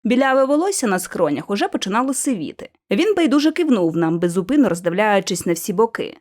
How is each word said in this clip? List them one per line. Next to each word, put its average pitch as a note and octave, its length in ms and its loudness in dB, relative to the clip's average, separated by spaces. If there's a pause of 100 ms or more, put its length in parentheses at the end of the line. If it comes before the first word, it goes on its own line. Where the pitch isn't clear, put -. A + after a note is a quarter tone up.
Біляве C4 420 4
волосся D4+ 420 0
на F#3+ 120 0
скронях - 500 -4
уже A3 180 -2
починало B3+ 460 -2
сивіти. - 560 -6 (220)
Він F#4+ 240 2
байдуже D4+ 360 2
кивнув G#3+ 460 0
нам, E3+ 220 0
безупинно F#3 500 2
роздивляючись F#3+ 760 0
на F3 80 0
всі F3+ 200 -4
боки. A3+ 480 -2